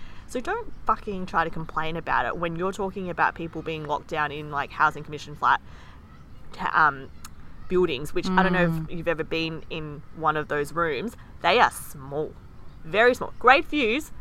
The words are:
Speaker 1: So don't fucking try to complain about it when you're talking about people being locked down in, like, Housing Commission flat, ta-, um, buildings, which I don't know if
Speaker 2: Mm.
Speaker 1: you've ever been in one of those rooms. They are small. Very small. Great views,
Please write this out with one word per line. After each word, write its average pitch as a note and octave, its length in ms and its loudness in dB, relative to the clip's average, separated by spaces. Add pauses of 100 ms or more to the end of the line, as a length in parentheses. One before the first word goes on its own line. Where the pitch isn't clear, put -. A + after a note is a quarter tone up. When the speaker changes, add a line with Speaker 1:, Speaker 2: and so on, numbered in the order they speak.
(260)
Speaker 1:
So - 140 -6
don't G#4+ 340 -4 (140)
fucking G3 400 -2
try E3+ 160 2
to E3 80 -2
complain D#3+ 460 -4
about C3 280 2
it A#2+ 120 -2
when E3+ 180 -2
you're F#3 160 0
talking F#3+ 400 -4
about D#3+ 240 2
people E3 260 -6
being D#3 240 -6
locked D3 220 -4
down D3+ 240 -2
in, D3+ 180 -8
like, C#3+ 220 -4
Housing D3+ 320 2
Commission D3 320 -10
flat, B2 260 4 (920)
ta-, - 200 -4
um, C#3 360 4 (600)
buildings, E3 460 2
which F3+ 140 0
I F#3 120 6
don't F3+ 120 6
know F3+ 100 6
if E3+ 80 6
Speaker 2:
Mm. D#3+ 260 -2
Speaker 1:
you've E3 100 -4
ever D#3+ 160 0
been D#3+ 460 -2
in D3+ 320 -8 (140)
one D#3 200 2
of D3+ 120 -2
those D3 260 0
rooms. E3 420 0 (280)
They F#3+ 160 6
are E3 100 8
small. C#3 600 -6 (540)
Very G#3+ 280 6
small. - 240 -4
Great C4 280 6
views, C#4 560 0